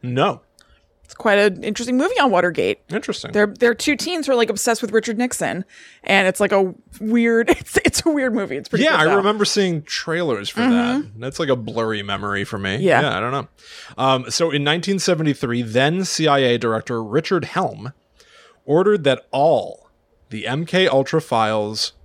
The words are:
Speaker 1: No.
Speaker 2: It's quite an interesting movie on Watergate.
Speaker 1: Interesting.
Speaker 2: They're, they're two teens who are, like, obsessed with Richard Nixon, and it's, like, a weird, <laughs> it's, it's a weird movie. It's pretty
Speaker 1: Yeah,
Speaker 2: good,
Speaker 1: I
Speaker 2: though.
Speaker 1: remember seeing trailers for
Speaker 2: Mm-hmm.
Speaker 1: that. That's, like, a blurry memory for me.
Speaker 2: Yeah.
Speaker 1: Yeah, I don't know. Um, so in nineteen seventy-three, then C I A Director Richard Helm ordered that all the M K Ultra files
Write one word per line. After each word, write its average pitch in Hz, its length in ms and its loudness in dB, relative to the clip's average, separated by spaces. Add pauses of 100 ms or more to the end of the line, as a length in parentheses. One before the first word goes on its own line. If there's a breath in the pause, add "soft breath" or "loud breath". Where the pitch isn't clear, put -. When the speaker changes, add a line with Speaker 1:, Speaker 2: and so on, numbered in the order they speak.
Speaker 1:
No. 131 400 -2 (600 soft breath)
Speaker 2:
It's - 100 -20
quite 202 240 2
an 202 260 2
interesting 233 320 -4
movie 392 240 0
on 262 100 4
Watergate. 165 500 0 (100)
Speaker 1:
Interesting. - 420 -6
Speaker 2:
They're, 208 140 4 (120)
they're 240 160 4
two 294 220 0
teens 330 300 -4
who 269 60 0
are, 247 40 4
like, 233 140 2
obsessed 220 320 -2
with 208 100 -6
Richard 220 260 0
Nixon, 190 460 -4 (400 loud breath)
and 196 240 2
it's, 185 120 -2
like, 202 120 2
a 190 220 2 (260)
weird, 233 500 2
<laughs> - 0 -
it's, - 340 0
it's - 200 0
a 339 60 2
weird 262 240 0
movie. 196 220 -4
It's - 120 -10
pretty 180 160 0
Speaker 1:
Yeah, 311 140 4
Speaker 2:
good, - 20 4
Speaker 1:
I 156 60 6
Speaker 2:
though. 202 100 4
Speaker 1:
remember 202 300 2
seeing 180 360 0
trailers 151 680 -4
for 220 100 -6
Speaker 2:
Mm-hmm. 247 120 4
Speaker 1:
that. 240 480 -2
That's, 131 180 -10
like, 160 120 -2
a 127 60 4
blurry 113 460 -4
memory 101 420 -2
for 107 140 -8
me. 98 180 -2
Speaker 2:
Yeah. 151 260 2
Speaker 1:
Yeah, 120 140 -2
I 95 40 -2
don't 120 120 -4
know. 135 160 -6 (480 loud breath)
Um, 131 340 0
so 165 200 0
in 143 140 0
nineteen 180 340 0
seventy-three, 147 640 0
then 135 420 2
C 160 240 -2
I 143 100 4
A 123 200 2
Director 113 440 -2
Richard 143 440 -2
Helm 117 460 -6 (720 soft breath)
ordered 185 400 2
that 135 260 0
all 135 580 0 (420)
the 110 160 -8
M 139 200 -4
K 185 220 2
Ultra 135 320 2
files 110 720 -2 (120)